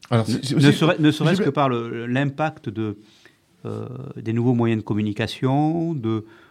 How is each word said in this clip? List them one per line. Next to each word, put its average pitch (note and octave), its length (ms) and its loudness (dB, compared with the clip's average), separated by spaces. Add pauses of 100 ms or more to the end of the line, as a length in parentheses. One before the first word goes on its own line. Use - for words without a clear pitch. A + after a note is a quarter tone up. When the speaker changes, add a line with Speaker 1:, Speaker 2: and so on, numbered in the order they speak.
(100)
Speaker 1:
Alors, A2+ 180 2
Speaker 2:
Ne, A2 60 0
Speaker 1:
c'est, - 100 -4
c'est C#3 100 -2
Speaker 2:
ne C#3+ 140 6
Speaker 1:
aussi, C#3 100 6
Speaker 2:
serait, E3 200 2
ne D3+ 120 4
serait-ce D#3+ 320 2
Speaker 1:
je - 40 -2
Speaker 2:
que C#3+ 40 0
par C#3+ 180 2
le, A#2 380 -4
l'impact C#3 640 -2
de, G#2+ 300 -4 (640)
euh, A2 240 -10 (280)
des A2+ 160 -4
nouveaux A#2+ 220 2
moyens A#2 260 2
de G#2 60 -10
communication, C3+ 1080 -2
de, A2 300 -4 (260)